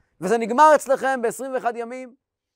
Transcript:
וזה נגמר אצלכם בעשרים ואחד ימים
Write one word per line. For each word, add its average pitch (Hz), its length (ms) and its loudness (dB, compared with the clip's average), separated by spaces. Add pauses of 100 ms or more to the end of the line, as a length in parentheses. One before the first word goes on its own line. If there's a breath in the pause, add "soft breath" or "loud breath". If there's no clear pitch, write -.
(220)
וזה 190 160 0
נגמר 240 380 4
אצלכם 262 460 -2
בעשרים 233 320 -6
ואחד 226 220 -4
ימים 247 400 -12 (400)